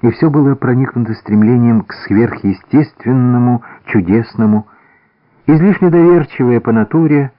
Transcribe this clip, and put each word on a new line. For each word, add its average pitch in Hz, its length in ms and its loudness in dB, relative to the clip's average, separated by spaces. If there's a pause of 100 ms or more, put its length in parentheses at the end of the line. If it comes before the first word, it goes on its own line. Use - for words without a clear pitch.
и 120 100 2
всё 160 200 0
было 139 240 2
проникнуто 123 600 -2
стремлением 113 680 0
к - 100 -14
сверхъестественному, 123 1700 -2 (220)
чудесному. 107 840 -2 (800)
Излишне 175 440 2
доверчивая 160 680 2
по 117 120 -4
натуре 143 680 0